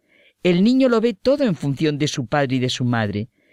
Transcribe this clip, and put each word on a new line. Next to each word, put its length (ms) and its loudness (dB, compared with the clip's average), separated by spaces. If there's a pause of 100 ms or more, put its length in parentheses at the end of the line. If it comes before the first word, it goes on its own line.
(420)
El 220 2
niño 260 4
lo 120 2
ve 120 0
todo 300 0
en 100 2
función 460 -2
de 80 0
su 180 -6
padre 300 -2
y 40 -2
de 100 -2
su 140 -4
madre. 460 -2 (240)